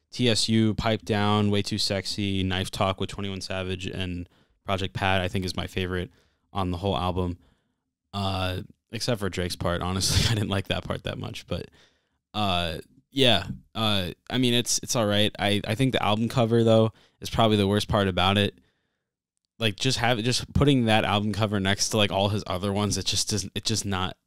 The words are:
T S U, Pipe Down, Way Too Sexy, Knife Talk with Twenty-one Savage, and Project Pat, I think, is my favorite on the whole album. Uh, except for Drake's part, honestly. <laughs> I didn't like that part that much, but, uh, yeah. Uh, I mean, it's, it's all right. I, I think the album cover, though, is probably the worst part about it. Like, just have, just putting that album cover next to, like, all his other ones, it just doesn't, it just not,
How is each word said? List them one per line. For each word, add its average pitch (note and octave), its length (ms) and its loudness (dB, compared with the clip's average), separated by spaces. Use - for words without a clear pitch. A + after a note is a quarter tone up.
T B2 200 0
S - 180 2
U, A2 260 4
Pipe A2 300 -2
Down, G#2 480 2
Way G2+ 100 2
Too G#2 160 -4
Sexy, G2 640 -2
Knife F#2 300 -2
Talk F#2+ 300 -2
with F#2+ 80 -6
Twenty-one G2 320 -8
Savage, F#2 460 -6
and F2+ 420 -8
Project F#2+ 280 -4
Pat, F#2+ 260 2
I F2+ 80 -2
think, F#2 160 -4
is F2+ 140 -4
my F2 100 -6
favorite F2+ 420 -4
on F#2 180 -2
the F2 60 -4
whole F#2+ 180 -2
album. F2+ 420 -2
Uh, F#2+ 480 -4
except A#2 260 -2
for G2 100 -2
Drake's F2 280 -2
part, F2 240 0
honestly. F#2 460 2
<laughs> A2+ 40 4
I A2+ 40 4
didn't G2 140 0
like F#2+ 200 -2
that F2+ 160 -2
part F#2 180 -6
that F#2+ 140 -6
much, G#2+ 280 -10
but, - 200 -6
uh, F2 440 0
yeah. A2+ 360 4
Uh, G#2 360 0
I - 80 -2
mean, B2+ 160 2
it's, A#2+ 280 0
it's - 140 -4
all A#2 100 2
right. G#2 320 2
I, G2+ 300 0
I A2 80 -2
think C3 160 2
the - 100 0
album G#2+ 280 0
cover, A#2 340 2
though, A2+ 300 6
is G2 100 -10
probably A2 280 2
the G2 100 4
worst G#2 220 0
part G2+ 180 2
about F#2 300 2
it. G2+ 200 0
Like, A2 160 0
just B2+ 220 -2
have, A#2 220 2
just A#2+ 340 -4
putting C#3 320 4
that A2 180 4
album G2+ 300 0
cover G2+ 260 0
next F#2+ 300 0
to, A#2 80 -2
like, G2+ 140 2
all G2 180 2
his G#2 180 -2
other F#2+ 240 -2
ones, G2 260 0
it F#2 80 -6
just - 240 -2
doesn't, F#2 260 -4
it - 100 -8
just G#2+ 200 -2
not, F#2 300 -4